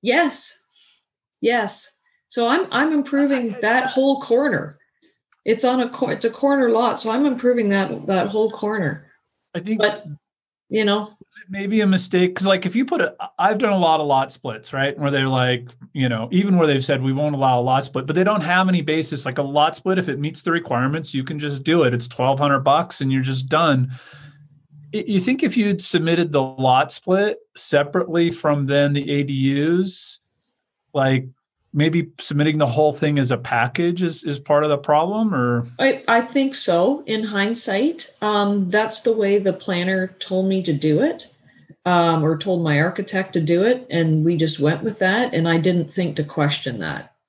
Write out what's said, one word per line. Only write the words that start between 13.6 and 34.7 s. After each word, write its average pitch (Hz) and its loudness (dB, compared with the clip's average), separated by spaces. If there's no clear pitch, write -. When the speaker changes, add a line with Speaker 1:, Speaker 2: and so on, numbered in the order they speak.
Speaker 2:
a 190 2
lot 160 4
of 151 -2
lot 135 2
splits, 110 -10
right? 139 -2
Where 143 -2
they're 135 0
like, 123 0
you 131 0
know, 117 -4
even 185 2
where 160 4
they've 135 2
said, 135 -2
"We 135 0
won't 147 -2
allow 131 2
a 120 0
lot 131 0
split," 131 -6
but 151 -4
they 180 2
don't 208 0
have 185 2
any 180 2
basis. 156 -4
Like, 127 -4
a 143 0
lot 147 2
split, 185 0
if 180 -4
it 135 -4
meets 151 -6
the 170 -2
requirements, 143 -2
you 131 -2
can 151 -8
just 143 -6
do 160 4
it. 123 2
It's 120 -4
twelve 131 0
hundred 139 2
bucks 147 0
and 135 -2
you're 135 0
just 131 -4
done. 139 2
Y-, 208 -4
you 202 2
think 254 0
if - 0
you'd 208 2
submitted 165 0
the 143 2
lot 131 2
split 196 -2
separately 165 0
from 147 0
then 143 2
the 143 -2
A 143 0
D 139 -4
Us, 180 -2
like, 131 0
maybe 156 0
submitting 151 0
the 147 2
whole 147 2
thing 147 0
as 127 0
a 123 0
package 123 -2
is, 160 -4
is 147 -6
part 147 2
of 151 0